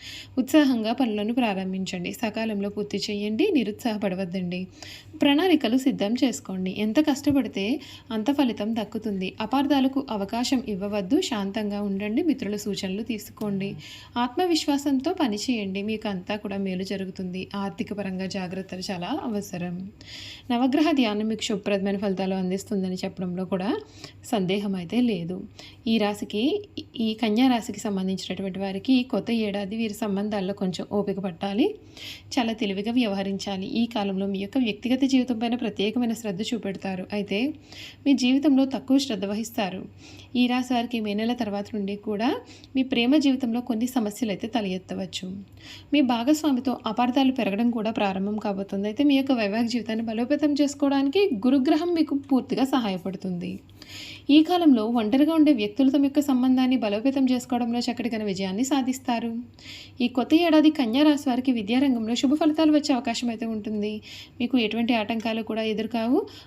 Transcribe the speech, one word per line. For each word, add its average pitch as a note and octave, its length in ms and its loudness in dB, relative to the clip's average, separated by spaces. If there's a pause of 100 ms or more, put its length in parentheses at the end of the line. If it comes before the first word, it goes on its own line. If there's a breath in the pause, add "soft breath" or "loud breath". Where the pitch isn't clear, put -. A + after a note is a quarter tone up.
(380 loud breath)
ఉత్సాహంగా C4 540 4
పనులను A3 420 -2
ప్రారంభించండి. F#3+ 760 -2
సకాలంలో G#3+ 560 -4
పూర్తి G#3 300 -4
చేయండి. G#3+ 540 -2
నిరుత్సాహపడవద్దండి. F#3+ 1080 -2 (580 loud breath)
ప్రణాళికలు D4 560 4
సిద్ధం G#3+ 380 0 (100)
చేసుకోండి. F#3+ 540 -2
ఎంత G#3+ 220 0
కష్టపడితే C4+ 680 0 (440 loud breath)
అంత A3 200 -2
ఫలితం A3+ 440 0
దక్కుతుంది. G#3 680 -4
అపార్థాలకు C4+ 680 2
అవకాశం A3+ 580 -2
ఇవ్వవద్దు. G3+ 520 0
శాంతంగా G#3 600 -2
ఉండండి. G#3 400 -2
మిత్రుల B3+ 340 0
సూచనలు G3+ 460 -4
తీసుకోండి. G#3 680 -6 (460 loud breath)
ఆత్మవిశ్వాసంతో C#4+ 960 0
పనిచేయండి. G#3 720 -2
మీకు G#3+ 260 -4
అంతా G3 280 -4
కూడా G3+ 200 -6
మేలు F#3+ 260 -2
జరుగుతుంది. F#3 720 -6
ఆర్థిక G3 380 -6
పరంగా F#3+ 340 -6
జాగ్రత్తలు F#3 640 -8
చాలా F3 180 -6 (140)
అవసరం. F#3+ 680 -6 (600 loud breath)
నవగ్రహ C4+ 420 2
ధ్యానం A3 360 2
మీకు A3 140 -4
శుభప్రదమైన G3+ 540 -2
ఫలితాలు F#3+ 380 -2
అందిస్తుందని F#3+ 600 -2
చెప్పడంలో F#3 500 -6
కూడా G3+ 340 -2 (460 loud breath)
సందేహం G3+ 500 0
అయితే F#3 260 -2
లేదు. F#3 360 0 (500 loud breath)
ఈ A3+ 120 2
రాశికి, G#3 440 -2 (540)
ఈ A3 180 -2
కన్యా A#3 340 2
రాశికి A3+ 320 -2
సంబంధించినటువంటి F#3+ 800 -4
వారికి G3 440 0
కొత్త G#3+ 280 -4
ఏడాది G#3 460 -2
వీరి A3+ 180 -2
సంబంధాల్లో G3+ 600 -2
కొంచెం F#3+ 380 -4
ఓపిక G3+ 260 0
పట్టాలి. G3 480 0 (720 loud breath)
చాలా A3+ 140 2
తెలివిగా G#3 400 -2
వ్యవహరించాలి. G3 760 -2
ఈ A#3 200 0
కాలంలో G3 400 -2
మీ G3 120 -2
యొక్క G3+ 200 -4
వ్యక్తిగత A#3+ 460 0
జీవితం B3+ 340 2
పైన A#3 160 0
ప్రత్యేకమైన A3+ 580 0
శ్రద్ధ G#3+ 300 -4
చూపెడతారు. G3 720 -6
అయితే G#3 400 0 (540 loud breath)
మీ C#4 80 6
జీవితంలో C4+ 500 6
తక్కువ C4 340 2
శ్రద్ధ A3 260 -2
వహిస్తారు. G3+ 580 -4 (540 loud breath)
ఈ B3 100 4
రాశి B3 280 0
వారికి A#3 260 0
మే G#3 140 -2
నెల A3+ 180 0
తర్వాత G3+ 420 -4
నుండి G3+ 220 -2
కూడా A3 440 -2 (360 loud breath)
మీ C4 60 4
ప్రేమ B3+ 340 2
జీవితంలో B3+ 440 2
కొన్ని A#3+ 260 -2
సమస్యలు G#3+ 440 -2
అయితే F#3+ 160 -4
తలెత్తవచ్చు. F#3+ 800 -4 (640 loud breath)
మీ C#4+ 80 6
భాగస్వామితో B3+ 840 2
అపార్థాలు B3 460 2
పెరగడం A3+ 380 0
కూడా A3 200 -2
ప్రారంభం G3+ 480 0
కాబోతుంది. G3 500 -2
అయితే G#3+ 160 2
మీ C#4+ 120 6
యొక్క C4+ 160 2
వైవాహిక A3+ 340 2
జీవితాన్ని A3+ 380 -2
బలోపేతం C4+ 480 0
చేసుకోవడానికి C#4 840 2
గురుగ్రహం C#4+ 600 4
మీకు D#4+ 200 2
పూర్తిగా C4+ 500 0
సహాయపడుతుంది. F#3 840 -2 (800 loud breath)
ఈ D4+ 120 10
కాలంలో D#4 440 4
ఒంటరిగా A#3+ 480 4
ఉండే D4+ 180 8
వ్యక్తులతో C4 460 2
మీ C#4 80 4
యొక్క C#4 140 0
సంబంధాన్ని C4 560 4
బలోపేతం A3+ 540 2
చేసుకోవడంలో A#3+ 480 0
చక్కటి A#3+ 300 -2
ఘన A3 140 -4
విజయాన్ని G3 420 -2
సాధిస్తారు. B3+ 680 -2 (680 loud breath)
ఈ B3 80 2
కొత్త B3 260 0
ఏడాది D#4 360 8
కన్యా C4+ 320 2
రాశి C#4+ 260 4
వారికి B3+ 240 2
విద్యారంగంలో A#3 600 2
శుభ B3+ 200 4
ఫలితాలు D#4 380 4
వచ్చే D4 220 4
అవకాశం A#3+ 340 -2
అయితే A3+ 180 -4
ఉంటుంది. G#3+ 460 -4 (480 loud breath)
మీకు B3 180 2
ఎటువంటి A#3 360 2
ఆటంకాలు A3+ 480 -2
కూడా A3 200 -4
ఎదురుకావు. A3+ 560 0 (280 loud breath)